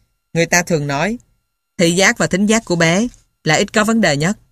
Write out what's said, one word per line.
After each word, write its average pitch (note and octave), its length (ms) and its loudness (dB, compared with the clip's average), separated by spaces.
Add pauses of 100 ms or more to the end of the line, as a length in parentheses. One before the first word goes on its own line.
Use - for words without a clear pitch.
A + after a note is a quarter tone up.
(320)
người E3 140 0
ta F3 160 2
thường D3+ 240 -2
nói, E3 320 -4 (600)
"Thị E3+ 140 2
giác F#3+ 260 2
và E3 80 0
thính F#3+ 200 0
giác A3 180 0
của F3 120 -4
bé F3 300 0 (380)
là D#3 100 0
ít G3 180 -2
có G#3+ 120 0
vấn A3+ 160 0
đề D#3 160 0
nhất." E3 220 -2 (140)